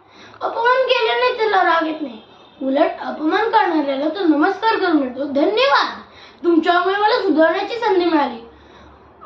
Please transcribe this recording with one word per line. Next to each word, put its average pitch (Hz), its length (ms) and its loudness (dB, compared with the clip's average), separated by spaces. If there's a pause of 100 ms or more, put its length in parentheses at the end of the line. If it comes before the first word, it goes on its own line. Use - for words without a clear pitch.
(400)
अपमान 494 460 0
केल्याने 480 520 0
त्याला 381 360 2
राग 320 120 0
येत 311 160 -6
नाही, 233 160 -12 (440)
उलट 277 280 0 (160)
अपमान 339 440 -2
करणाऱ्याला 311 580 0
तो 381 160 -6
नमस्कार 370 520 2
करून 349 200 0
म्हणतो, 254 280 -2
"धन्यवाद, 415 760 0 (440)
तुमच्यामुळे 349 520 2
मला 427 260 2
सुधारण्याची 370 540 0
संधी 403 280 0
मिळाली." 277 420 -2 (800)